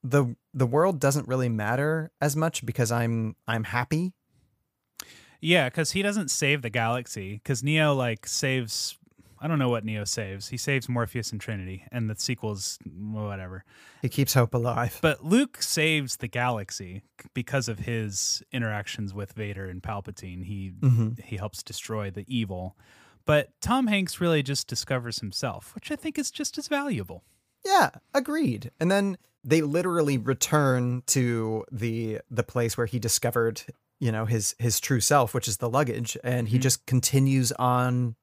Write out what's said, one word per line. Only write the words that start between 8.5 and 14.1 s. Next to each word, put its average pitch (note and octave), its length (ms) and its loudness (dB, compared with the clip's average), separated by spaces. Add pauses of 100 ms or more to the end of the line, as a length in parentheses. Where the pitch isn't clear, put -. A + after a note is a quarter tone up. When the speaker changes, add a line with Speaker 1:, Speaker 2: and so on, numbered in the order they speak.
Speaker 2:
I - 80 -6
don't D#3+ 120 2
know B2+ 100 2
what A2+ 160 0
Neo G#2+ 180 -4
saves. G2 440 -6
He B2+ 100 -10
saves C3+ 320 -2
Morpheus A#2 420 -2
and G#2+ 80 -6
Trinity, F#2+ 520 -8
and A2+ 180 -4
the G#2+ 60 -4
sequel's G#2+ 640 -6 (120)
whatever. G2 720 -8 (380)
Speaker 1:
He B2+ 80 0
keeps - 240 0